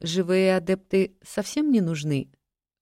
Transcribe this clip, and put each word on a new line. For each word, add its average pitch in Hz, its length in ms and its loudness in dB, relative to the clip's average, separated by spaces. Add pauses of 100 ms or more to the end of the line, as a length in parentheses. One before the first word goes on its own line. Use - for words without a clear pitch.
живые 185 560 2
адепты 190 640 -2
совсем 294 480 -4
не 233 100 4
нужны?» 151 500 -2 (520)